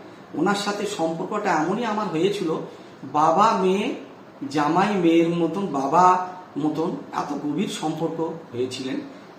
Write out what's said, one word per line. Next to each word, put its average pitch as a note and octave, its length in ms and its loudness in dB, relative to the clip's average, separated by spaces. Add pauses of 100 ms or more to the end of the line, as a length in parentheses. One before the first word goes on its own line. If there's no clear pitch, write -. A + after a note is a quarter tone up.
(340)
ওনার G3 220 2
সাথে G3+ 300 -4
সম্পর্কটা F#3 640 -2
এমনই F#3 340 0
আমার G#3 220 -2
হয়েছিল, E3 560 -2 (400)
বাবা E3 580 4
মেয়ে, G3 340 2 (540)
জামাই F3 460 2
মেয়ের E3+ 340 6
মতন, E3+ 380 0
বাবা D#3+ 600 4 (300)
মতন D3+ 340 0 (220)
এত E3 200 -4 (120)
গভীর D#3+ 220 -2
সম্পর্ক D#3+ 540 -4 (340)
হয়েছিলেন। C3 400 -4 (420)